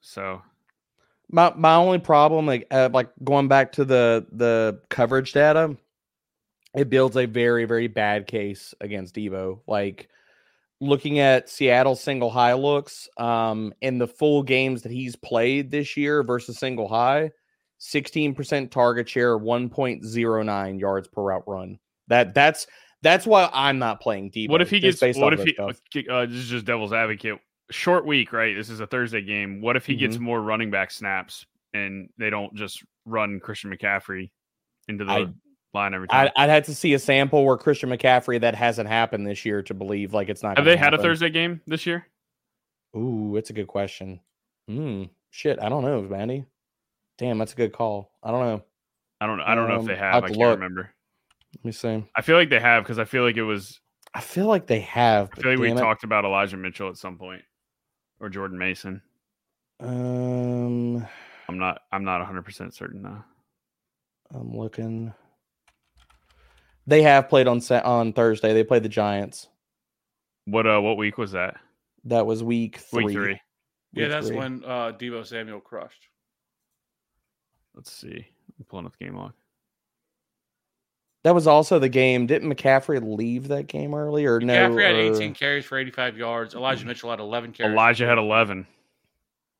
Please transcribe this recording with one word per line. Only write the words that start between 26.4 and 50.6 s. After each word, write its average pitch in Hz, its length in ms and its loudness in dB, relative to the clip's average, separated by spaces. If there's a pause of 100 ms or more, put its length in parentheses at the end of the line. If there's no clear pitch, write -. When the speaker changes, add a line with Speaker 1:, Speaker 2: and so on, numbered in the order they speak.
Speaker 1:
just 120 160 -6
devil's 110 300 -4
advocate. 110 440 -4 (320)
Short - 360 0
week, 139 260 0
right? 113 240 -2
This 107 140 -8
is 110 100 -14
a 107 80 -8
Thursday 117 340 -4
game. 101 380 -8
What 117 160 -2
if 127 100 -4
he 135 120 -4
gets 120 180 -2
Speaker 2:
Mm-hmm. 120 80 -8
Speaker 1:
more 117 180 -2
running 107 300 -4
back 98 180 -2
snaps 95 560 -8 (280)
and 98 340 -8 (100)
they 110 120 -4
don't 104 260 -8
just 104 260 -12 (240)
run 107 360 -4
Christian 101 340 -12
McCaffrey 98 560 -6 (560)
into 104 160 -8
the 98 80 -4
Speaker 2:
I, 104 140 0 (480)
Speaker 1:
line 101 200 -2
every 92 140 -8
time? 135 300 4
Speaker 2:
I'd, 135 80 4
I'd 147 80 4
have 151 140 6
to 147 80 -8
see 156 180 2
a 135 60 2
sample 139 460 4
where 131 120 4
Christian 139 320 0
McCaffrey 127 500 2
that 113 160 2
hasn't 113 320 -2
happened 110 400 -2
this 101 160 -8
year 104 200 -2
to 107 100 -10
believe, 101 400 -6
like, 101 160 -2
it's 101 120 -8
not 104 160 -4
Speaker 1:
Have 143 60 2
Speaker 2:
gonna 156 60 6
Speaker 1:
they 170 80 8
had 147 160 4
a 156 40 2
Speaker 2:
happen. 202 60 0
Speaker 1:
Thursday 165 260 2
game 165 380 -4
this 160 180 -6
year? 170 220 -6 (880)
Speaker 2:
Ooh, 110 400 -4
that's 107 140 -6
a 107 40 -14
good 104 140 -8
question. 95 540 -8 (480)
Hmm. 113 340 -8 (280)
Shit, - 300 -4
I 107 60 -4
don't 135 160 -2
know, 131 200 -2
Mandy. 107 420 -8 (720)
Damn, 123 200 -4
that's 107 140 -4
a - 60 -18
good 113 160 -2
call. 104 400 -6 (100)
I 117 80 -8
don't 123 140 -2
know. 110 180 -4 (560)
Speaker 1:
I 107 80 -4
don't, 104 140 -4
I 104 140 2
don't 113 120 0
know 107 80 0
if 98 60 0
Speaker 2:
Um, 113 60 -4
Speaker 1:
they 101 80 -2
Speaker 2:
I'll 95 40 -12
Speaker 1:
have. 98 140 0
Speaker 2:
have 120 100 6
Speaker 1:
I 95 40 -4
Speaker 2:
to 107 60 -4
Speaker 1:
can't 107 60 -4
Speaker 2:
look. 117 200 4
Speaker 1:
remember. 92 300 -8 (680)